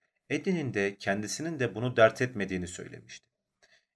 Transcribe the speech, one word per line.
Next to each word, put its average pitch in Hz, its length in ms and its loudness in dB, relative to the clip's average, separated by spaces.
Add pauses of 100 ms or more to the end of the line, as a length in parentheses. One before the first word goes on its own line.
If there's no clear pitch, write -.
(300)
Eddie'nin 147 440 -2
de 101 220 0
kendisinin 107 640 -4
de 104 140 0
bunu 123 220 -2
dert 113 260 8
etmediğini 92 440 -2
söylemişti. - 600 -16 (680)